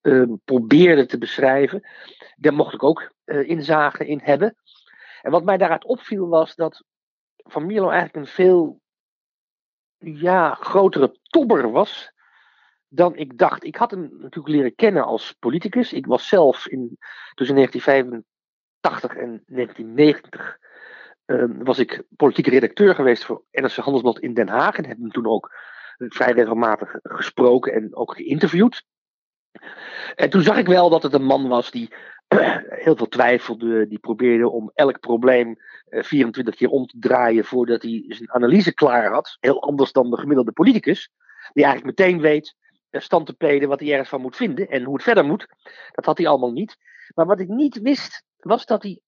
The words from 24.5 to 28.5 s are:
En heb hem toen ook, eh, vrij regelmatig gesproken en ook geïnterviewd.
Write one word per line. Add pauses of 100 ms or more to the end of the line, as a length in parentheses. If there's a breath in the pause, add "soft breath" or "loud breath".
En
heb
hem
toen
ook, (460 loud breath)
eh,
vrij
regelmatig
gesproken
en
ook
geïnterviewd. (1300 loud breath)